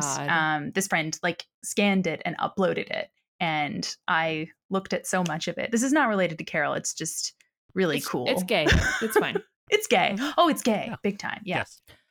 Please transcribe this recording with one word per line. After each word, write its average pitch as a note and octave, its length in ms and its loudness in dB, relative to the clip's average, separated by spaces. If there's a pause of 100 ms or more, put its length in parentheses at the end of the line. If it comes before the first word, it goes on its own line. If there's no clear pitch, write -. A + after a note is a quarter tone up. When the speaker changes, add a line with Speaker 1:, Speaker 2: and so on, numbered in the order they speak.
Speaker 1:
God. C#3+ 280 -2
Speaker 2:
um, D#3 440 0
this F#3+ 140 -2
friend, D#3 360 -2
like, F3 220 -2 (180)
scanned G3 420 2
it D#3+ 200 -2
and F3 120 -4
uploaded - 540 0
it, - 180 -4 (300)
and D#3 540 -2 (140)
I D#3+ 420 0 (200)
looked F#3+ 240 -2
at - 140 -4
so F#3 200 2
much D#3+ 200 -4
of F3 100 -6
it. - 140 -4
This A#3 120 2
is C4+ 100 2
not D4 160 4
related F3+ 280 0
to F3 80 -12
Carol, C#3+ 300 -2
it's - 180 -4
just - 400 -6 (400)
really E3+ 240 2
Speaker 1:
It's, C#3+ 100 -4
Speaker 2:
cool. B2+ 220 -2
Speaker 1:
it's F#3 140 0
gay. F3+ 240 2 (160)
Speaker 2:
<laughs> - 180 -2
Speaker 1:
It's A3 160 0
fine. E4+ 240 0 (320)
Speaker 2:
It's G#4+ 140 2
gay. F#3 280 4
Speaker 3:
Mm-hmm. C4 220 -2
Speaker 2:
Oh, E4+ 120 6
it's A3+ 120 0
gay. G3+ 280 0
Speaker 3:
Yeah. - 140 -6
Speaker 2:
Big G3+ 160 -2
time. - 240 -6
Yeah. F3+ 140 -4
Speaker 3:
Yes. - 240 -8 (300)